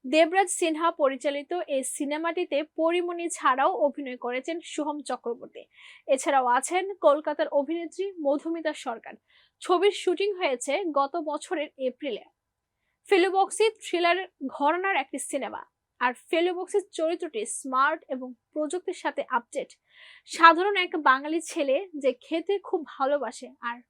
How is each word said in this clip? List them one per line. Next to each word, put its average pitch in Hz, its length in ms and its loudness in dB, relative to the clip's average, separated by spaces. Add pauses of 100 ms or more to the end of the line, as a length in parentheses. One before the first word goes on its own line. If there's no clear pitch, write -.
দেবরাজ 330 440 4
সিনহা 330 400 0
পরিচালিত 285 600 -2
এই 302 320 -2
সিনেমাটিতে 311 800 -2 (120)
পরিমণি 339 520 0
ছাড়াও 269 440 2
অভিনয় 277 440 -2
করেছেন 262 440 -6
সোহম 302 400 -6
চক্রবর্তী। - 640 -8 (420)
এছাড়াও 269 400 4
আছেন 339 480 2
কলকাতার 302 540 2
অভিনেত্রী 330 640 -2 (100)
মধুমিতা 311 500 -2
সরকার। - 420 -10 (460)
ছবির 370 320 4
শুটিং 381 420 0
হয়েছে 311 580 -2
গত 277 240 0
বছরের 302 520 -4 (100)
এপ্রিলে। 254 460 -4 (840)
ফেলু 381 220 6
বক্সি 392 400 2
থ্রিলার 359 580 0 (180)
ঘরানার 349 500 0
একটি 285 220 -4
সিনেমা, - 460 -6 (340)
আর 247 140 2 (180)
ফেলু 349 240 2
বক্সির 359 280 -2 (100)
চরিত্রটি 330 540 -2
স্মার্ট 269 600 0
এবং 254 240 -8 (200)
প্রযুক্তির 320 420 -4
সাথে 285 340 -6
আপডেট। 247 440 -4 (540)
সাধারণ 339 500 6
এক 359 200 -2
বাঙালি 302 440 2
ছেলে 320 560 -2
যে 269 160 0
খেতে 330 460 -4
খুব 339 280 -4
ভালোবাসে 262 640 -4 (100)
আর 240 300 -8